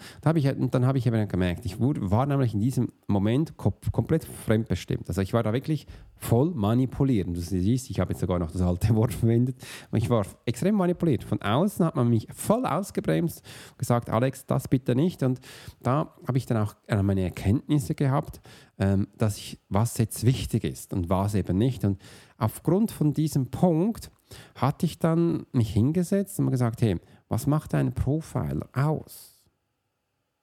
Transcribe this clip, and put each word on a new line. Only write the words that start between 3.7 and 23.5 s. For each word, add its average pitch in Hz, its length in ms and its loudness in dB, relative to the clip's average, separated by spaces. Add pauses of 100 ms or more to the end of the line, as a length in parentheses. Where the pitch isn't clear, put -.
komplett 156 320 0
fremdbestimmt. - 840 -2
Also 92 140 -2
ich 95 100 -4
war 117 120 2
da 107 100 -2
wirklich 143 340 -4 (300)
voll 131 340 2
manipuliert. 120 760 0
Und 87 80 -4
du 87 40 -4
siehst, 95 500 -2
ich 98 120 -4
habe 90 100 -2
jetzt 82 80 -4
sogar 90 180 0
noch 85 140 -4
das 90 100 -2
alte 90 340 2
<laughs> - 0 -
Wort 113 180 2
verwendet. 117 420 2 (320)
Aber 113 100 -2
ich 117 120 0
war 113 160 2 (180)
extrem 180 320 0
manipuliert. 175 480 0
Von - 180 -4
außen 160 440 0
hat 156 100 -2
man 120 140 2
mich 113 240 2
voll 240 320 0
ausgebremst 165 760 -2 (300)
und - 60 -20
gesagt, 120 320 0
Alex, 123 360 0
das 131 220 0
bitte 131 260 0
nicht. 151 300 0
Und 127 160 0 (420)
da 139 320 -2 (140)
habe 120 100 0
ich 120 80 0
dann 117 120 0
auch, 104 180 0 (120)
äh, 107 140 0
meine 98 200 2
Erkenntnisse 123 720 0
gehabt, 143 460 -2 (360)
ähm, 98 300 2 (100)
dass 107 200 0
ich, - 200 -14 (120)
was 110 280 0
jetzt - 280 -2
wichtig 123 400 2
ist - 260 -8
und 87 180 -2
was 98 240 2
eben 87 240 0
nicht. 123 280 2
Und 98 160 0 (360)
aufgrund 170 540 0
von 151 220 0
diesem 147 340 0
Punkt 180 640 0 (440)